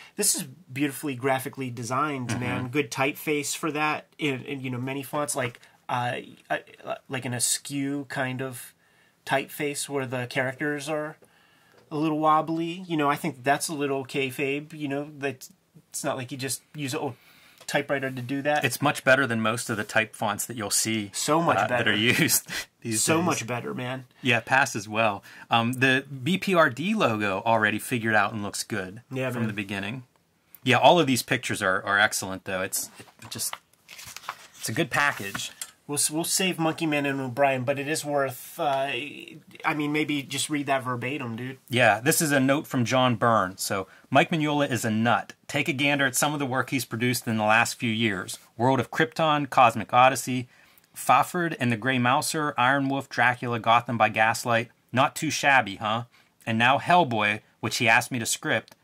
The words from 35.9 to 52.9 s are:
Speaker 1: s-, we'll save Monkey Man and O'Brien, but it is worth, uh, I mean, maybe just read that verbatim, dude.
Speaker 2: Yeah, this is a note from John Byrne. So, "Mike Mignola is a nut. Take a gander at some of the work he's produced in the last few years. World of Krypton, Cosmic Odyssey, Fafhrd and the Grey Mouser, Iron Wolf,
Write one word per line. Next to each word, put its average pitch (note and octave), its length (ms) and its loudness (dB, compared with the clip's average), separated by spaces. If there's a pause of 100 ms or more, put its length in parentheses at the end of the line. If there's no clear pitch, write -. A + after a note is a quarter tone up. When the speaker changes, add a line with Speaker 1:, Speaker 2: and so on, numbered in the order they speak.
Speaker 1:
s-, - 120 0
we'll D#3+ 140 -2
save F#3 340 -2
Monkey D#3+ 280 0
Man D3 200 0
and C#3 140 -2
O'Brien, C3 440 0
but C3+ 140 -2
it C#3 100 -6
is D3+ 160 -4
worth, C#3 560 -4
uh, C#3 300 0 (720)
I D#3+ 100 -2
mean, D3 160 -2
maybe D3 320 -2
just C3+ 280 -6
read C#3+ 160 -4
that C3+ 180 0
verbatim, B2+ 500 -6
dude. B2+ 240 -10 (100)
Speaker 2:
Yeah, A#2 320 6
this D3+ 200 2
is D#3 100 2
a C#3+ 80 4
note C#3 280 2
from B2+ 180 0
John B2+ 320 4
Byrne. G2+ 400 4
So, G2 300 -4 (240)
"Mike D#3+ 200 4
Mignola D3 400 0
is B2 140 0
a A#2 60 0
nut. G#2+ 420 2 (160)
Take C#3+ 200 -2
a E3 40 2
gander C#3+ 340 2
at B2+ 80 -2
some D3 180 2
of D3+ 60 -4
the C#3+ 80 -2
work B2 240 -2
he's C3+ 140 -2
produced B2 420 -2
in A2 120 0
the A2 60 0
last A2 300 4
few A#2+ 160 -4
years. G#2+ 480 -2 (180)
World C3 240 4
of A#2+ 120 -4
Krypton, D#3 580 0
Cosmic A2+ 420 4
Odyssey, B2+ 540 4 (480)
Fafhrd D#3+ 640 2
and A#2+ 140 2
the A2+ 40 0
Grey B2+ 220 0
Mouser, C#3+ 600 0
Iron C3+ 300 2
Wolf, C3+ 200 -4